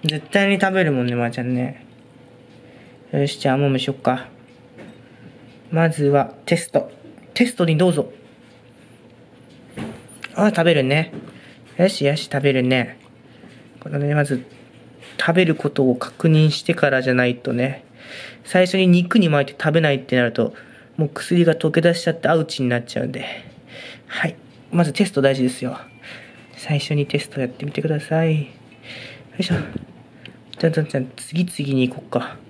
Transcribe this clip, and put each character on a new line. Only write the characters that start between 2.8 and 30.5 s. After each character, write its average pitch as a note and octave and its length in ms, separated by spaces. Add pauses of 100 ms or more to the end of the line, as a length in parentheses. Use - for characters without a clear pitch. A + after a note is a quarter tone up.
よ C#3+ 160
し、 - 120
じ C#3+ 100
ゃ C3 40
あ、 C3 40
も C#3+ 120
み C3+ 100
し - 80
よ C3+ 60
っ - 40
か。 - 300 (1400)
ま E3 180
ず D3+ 160
は、 C#3 280 (120)
テ E3+ 100
ス - 160
ト。 - 200 (420)
テ B3 120
ス A#3+ 100
ト F#3 100
に D#3+ 120
ど F3+ 120
う E3+ 40
ぞ。 C#3+ 180 (2250)
あ、 G#3 140
食 F3 140
べ E3 120
る B2+ 80
ね。 C#3+ 280 (680)
よ F#3 120
し D3 160
よ C#3+ 100
し、 - 160
食 C#3 100
べ C#3 120
る C3 100
ね。 B2+ 340 (840)
こ - 80
の D3 100
ね、 C#3+ 160
ま D3 80
ず、 C3+ 220 (760)
食 - 140
べ F3+ 100
る D#3+ 120
こ - 140
と C3+ 200
を B2 60
確 - 340
認 D#3 220
し - 120
て E3 100
か D3 160
ら C3 120
じ B2+ 80
ゃ B2+ 40
な B2+ 120
い B2 100
と B2+ 160
ね。 B2+ 320 (640)
最 F#3 200
初 F#3 120
に F#3+ 100
肉 F3+ 320
に F3+ 80
巻 C#3+ 240
い - 40
て - 60
食 D3+ 140
べ E3 60
な D#3 100
い C#3 60
っ B2+ 60
て B2+ 120
な B2+ 80
る A#2 80
と、 A2+ 220 (440)
も D#3 80
う D3 40
薬 F3 360
が D#3+ 100
溶 D#3+ 160
け E3 100
出 E3+ 120
し E3+ 100
ち - 60
ゃ - 20
っ E3 80
て - 100
ア E3 60
ウ D#3+ 100
チ - 160
に B2+ 80
な A#2+ 100
っ B2 60
ち - 140
ゃ - 40
う - 20
ん - 60
で。 - 140 (840)
は - 200
い。 - 80 (360)
ま E3+ 120
ず D3 100
テ G3+ 120
ス F3 60
ト C#3 100
大 C3+ 140
事 C3 80
で B2+ 60
す B2 140
よ。 B2 140 (800)
最 - 240
初 - 140
に D3 120
テ C#3+ 140
ス - 100
ト - 100
や B2+ 80
っ - 20
て - 160
み C#3+ 60
て - 100
く D#3 60
だ D3+ 120
さ D#3+ 260
い。 D#3 160
よ C#3 60 (920)
い F#3 40
し - 80
ょ。 F3 40 (1000)